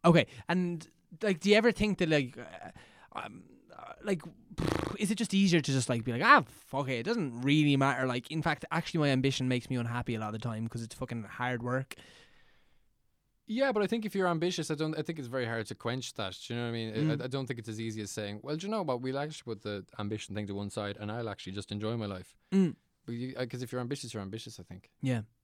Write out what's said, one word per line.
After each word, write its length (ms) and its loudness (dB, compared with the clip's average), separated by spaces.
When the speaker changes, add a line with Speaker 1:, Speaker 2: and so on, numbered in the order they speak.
Speaker 1:
Okay, 220 10
and, 380 0
like, 200 2
do 100 6
you 40 10
ever 160 6
think 280 2
that, 100 4
like, 300 4
uh, 800 -14
um, 240 -10
uh, 160 -14
like, 200 -2
is 140 0
it 40 2
just 180 -2
easier 260 8
to 120 2
just, 180 2
like, 160 0
be 80 -2
like, 100 0
"Ah, 240 8
fuck 400 -6
it, 120 -2
it 40 -4
doesn't 380 -2
really 340 6
matter." 320 2
Like, 240 -2
in 100 -2
fact, 300 -2
actually, 300 -2
my 80 4
ambition 400 2
makes 200 0
me 60 -2
unhappy 400 -2
a 40 -4
lot 80 -2
of 60 -4
the 60 -6
time 300 -4
'cause 120 -6
it's 140 -10
fucking 280 -6
hard 380 -4
work. 340 -4
Speaker 2:
Yeah, 260 2
but 100 4
I 40 4
think 180 0
if 100 -4
you're 140 4
ambitious, 420 2
I 40 2
don't, 220 0
I 60 -2
think 160 -4
it's 80 -8
very 180 0
hard 220 -2
to 80 -8
quench 400 -4
that. 200 -4
Do 60 -4
you 60 -2
know 60 -2
what 40 -2
I 20 -4
mean? 220 -4
I, 40 -2
Speaker 1:
Mm. 60 -4
Speaker 2:
I, 40 -6
I 20 -4
don't 180 -2
think 140 -6
it's 100 -8
as 120 -6
easy 200 -4
as 80 -6
saying, 320 -6
"Well, 140 -6
do 100 -6
you 60 -4
know 120 -2
what? 180 0
We'll 180 -2
actually 240 -8
put 80 -10
the 240 -4
ambition 340 -4
thing 140 -4
to 80 -4
one 160 -4
side, 280 -4
and 120 -6
I'll 180 -6
actually 240 -8
just 180 -8
enjoy 260 -2
my 100 -4
life." 280 -10
Speaker 1:
Mm. 240 4
Speaker 2:
But 100 -6
you, 220 -6
uh, 80 -2
'cause 160 -6
if 120 -6
you're 80 -2
ambitious, 320 -6
you're 100 -4
ambitious, 360 -10
I 40 -16
think. 260 -18
Speaker 1:
Yeah. 200 2